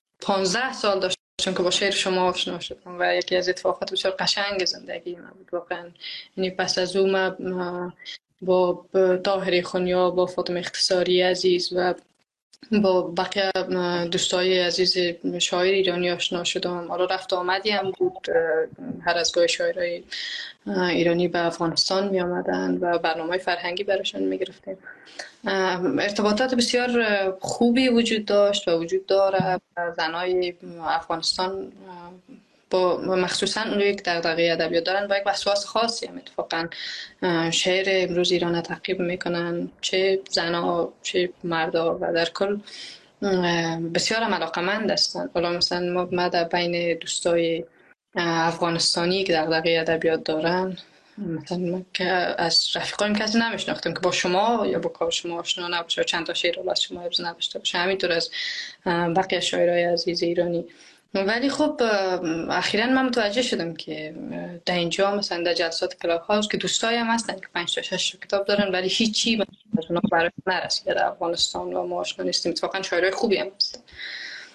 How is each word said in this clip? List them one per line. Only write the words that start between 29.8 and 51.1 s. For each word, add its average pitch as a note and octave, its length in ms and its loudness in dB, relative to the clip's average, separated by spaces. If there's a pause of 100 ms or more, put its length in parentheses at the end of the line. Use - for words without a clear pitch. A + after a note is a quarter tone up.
زنای F3 580 -2 (260)
افغانستان، E3+ 920 -2 (180)
اه، F3 220 -18 (600)
با F#3 260 2
مخصوصاً F#3 640 0
اون G#3+ 180 0
یک G3+ 240 2
دغدغه E3+ 480 2
ادبیات E3 320 2
دارن، G3 240 0
با G3 100 2
یک G3 80 -2
وسواس D4+ 400 0
خاصی - 420 -2
هم - 100 -12
اتفاقاً، - 500 -4 (540)
اه، E3 300 2
شعر F#3 580 2
امروز F3 220 2
ایران E3+ 240 2
رو E3+ 60 0
تعقیب F3+ 380 -6
می‌کنن، F3 720 -2 (100)
چه F#3+ 480 0
زنا، E3+ 640 0 (100)
چه F3+ 260 0 (140)
مردا E3 520 0
و F3 180 -4
در E3+ 120 2
کل، G3+ 320 -2 (640)
اه، E3+ 580 0
بسیار F3 420 0
هم A3 120 0
علاقه‌مند F3+ 580 0
هستن. F3 420 -2
حالا F3 160 2
مثلاً F3 300 0
ما، F3+ 320 0
ما F3+ 160 2
در F3 160 2
بین E3+ 540 0
دوستای، E3+ 680 0 (500)
اه، E3 320 2
افغانستانی E3+ 760 0
که F#3+ 100 0
دغدغه D#3+ 480 2
ادبیات E3 420 2
دارن، F3 540 0 (400)